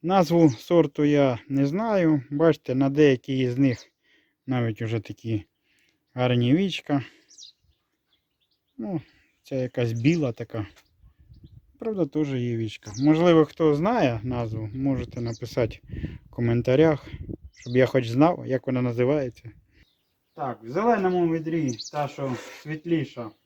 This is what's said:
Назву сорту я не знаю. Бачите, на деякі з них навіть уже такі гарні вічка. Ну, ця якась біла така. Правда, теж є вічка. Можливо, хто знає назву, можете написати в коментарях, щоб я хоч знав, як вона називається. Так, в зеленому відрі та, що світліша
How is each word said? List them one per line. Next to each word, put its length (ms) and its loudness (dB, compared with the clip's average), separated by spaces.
Назву 480 4
сорту 540 2
я 340 4
не 180 0
знаю. 640 0
Бачите, 440 2
на 160 0
деякі 600 2
з 80 -6
них 320 0
навіть 320 -2
уже 180 -4
такі 440 -6
гарні 400 2
вічка. 500 -2
Ну, 220 -6
ця 140 -8
якась 360 -2
біла 400 0
така. 340 -10
Правда, 280 -2
теж 280 -4
є 220 -2
вічка. 420 -8
Можливо, 460 6
хто 300 0
знає 480 0
назву, 520 -6
можете 460 -4
написати 600 -6
в 40 -20
коментарях, 760 2
щоб 240 -6
я 100 6
хоч 220 0
знав, 380 2
як 200 -4
вона 160 -2
називається. 680 -2
Так, 280 -10
в 80 -16
зеленому 640 2
відрі 440 -2
та, 160 -4
що 280 -6
світліша 680 -6